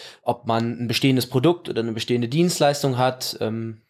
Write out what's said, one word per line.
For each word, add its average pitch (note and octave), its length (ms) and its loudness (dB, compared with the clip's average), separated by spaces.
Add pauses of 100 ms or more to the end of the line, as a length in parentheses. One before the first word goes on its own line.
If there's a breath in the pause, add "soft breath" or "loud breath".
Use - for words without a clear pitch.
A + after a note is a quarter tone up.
(240 loud breath)
ob A#2 240 -4
man A#2 320 0
ein A#2 80 -4
bestehendes B2+ 400 2
Produkt E3 420 2
oder A2+ 120 -2
eine A#2 100 -2
bestehende A#2 380 -2
Dienstleistung C#3+ 680 2
hat, B2+ 440 -2
ähm, A2+ 480 -6